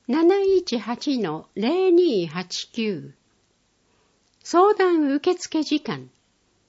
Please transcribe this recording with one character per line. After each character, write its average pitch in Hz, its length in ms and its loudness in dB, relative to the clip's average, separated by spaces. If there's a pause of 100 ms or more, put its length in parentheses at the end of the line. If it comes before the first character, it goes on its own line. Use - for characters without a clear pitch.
七 339 340 4
一 381 360 0
八 240 420 -4
の 160 360 -6
零 349 360 0
二 302 360 2
八 - 440 -10
九。 170 420 -6 (1300)
相 392 320 2
談 339 380 2
受 294 200 0
付 320 300 -6
時 294 160 -2
間、 131 300 -10 (600)